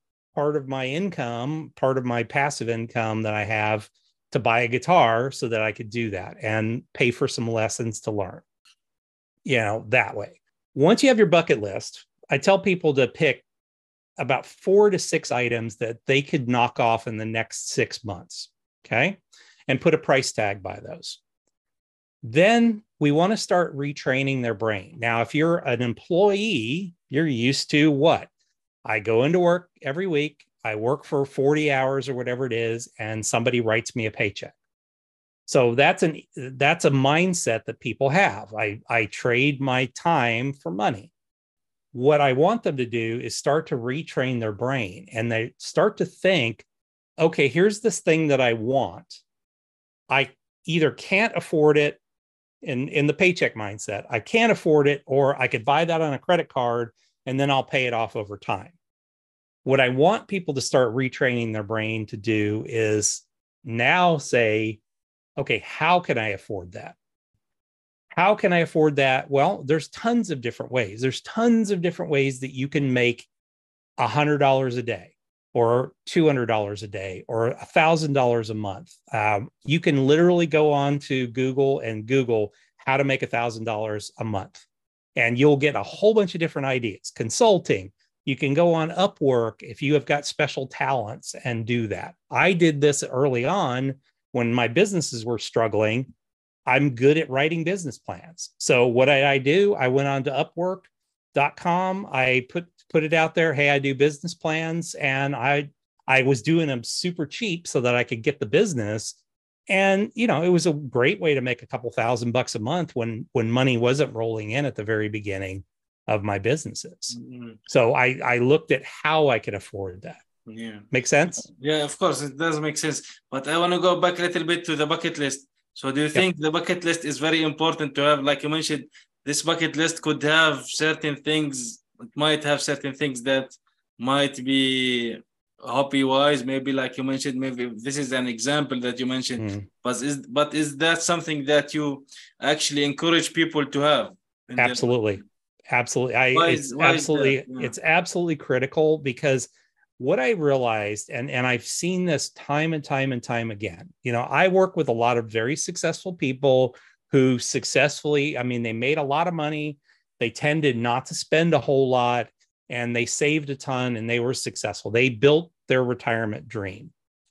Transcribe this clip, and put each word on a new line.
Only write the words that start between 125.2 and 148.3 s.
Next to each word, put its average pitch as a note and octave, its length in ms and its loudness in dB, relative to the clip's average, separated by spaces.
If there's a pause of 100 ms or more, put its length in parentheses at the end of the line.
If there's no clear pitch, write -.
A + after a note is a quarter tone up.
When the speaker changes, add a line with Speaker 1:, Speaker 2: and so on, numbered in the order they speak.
Speaker 2:
So C3+ 180 -6
do C#3 100 0
you D3+ 60 2
Speaker 1:
Yep. D3+ 60 -6
Speaker 2:
think F3+ 240 2
the D#3 140 -2
bucket E3+ 320 -2
list E3 220 0
is C#3+ 140 -6
very D#3+ 240 0
important D#3 520 -2
to C#3 60 0
have? C#3+ 220 4
Like C#3+ 200 0
you D3+ 60 -4
mentioned, D3+ 360 -4 (380)
this D3 200 -4
bucket E3 320 -2
list D#3+ 260 -2
could D3+ 220 -2
have D3+ 420 2
certain D#3 500 -2
things, C#3 680 -4 (160)
it A#2+ 160 -18
might D3+ 280 0
have C#3+ 180 0
certain C#3 320 -4
things C3 300 -4
that C3+ 320 0 (420)
might C3+ 460 0
be B2+ 760 0 (420)
hobby-wise, C3+ 840 0
maybe C3+ 300 -4
like B2+ 240 -4
you C3 60 -6
mentioned, C3+ 360 -4
maybe B2 360 -6
this C3+ 220 -8
is C3 140 -4
an B2+ 160 -2
example B2+ 520 -2
that A#2+ 200 -4
you B2+ 60 -4
mentioned. B2 460 -4
Speaker 1:
Mm. G2+ 160 -8 (160)
Speaker 2:
But A#2+ 180 -4
is, C#3+ 160 -4 (100)
but D3 280 0
is D3 220 -2
that E3 260 0
something D#3+ 420 -2
that D3 300 2
you C#3+ 300 -4 (360)
actually C#3+ 420 0
encourage E3 480 0
people D#3+ 360 0
to C#3+ 140 -4
have C#3 260 2 (420)
in B2+ 60 -14
their B2 140 2
Speaker 1:
Absolutely. A#2+ 520 0 (480)
Absolutely. B2 460 -2
I, B2+ 180 2
Speaker 2:
Why E3 160 4
Speaker 1:
it's D3 200 0
Speaker 2:
is, B2+ 60 -10
why D3 180 2
is D#3 140 -2
that? D#3 80 0
Speaker 1:
absolutely, C3+ 200 2 (120)
Speaker 2:
Yeah. B2+ 180 -8
Speaker 1:
it's - 180 -10
absolutely E3+ 540 0